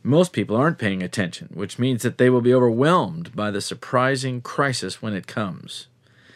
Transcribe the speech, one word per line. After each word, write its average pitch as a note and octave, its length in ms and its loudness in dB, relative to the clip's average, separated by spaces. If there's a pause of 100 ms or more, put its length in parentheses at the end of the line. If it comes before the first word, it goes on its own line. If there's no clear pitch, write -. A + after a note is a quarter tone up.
Most D#3+ 320 4
people G2+ 220 -2
aren't D3+ 240 2
paying G2 240 -2
attention, F2+ 500 -6
which F#2+ 240 -10
means B2 240 0
that A#2+ 160 -2
they B2+ 140 6
will B2 100 4
be B2 140 6
overwhelmed A#2+ 800 2
by G#2 160 -4
the G2+ 100 -4
surprising B2+ 800 -2
crisis B2+ 580 -2
when G#2+ 140 -6
it F#2 140 -6
comes. - 600 -8 (480)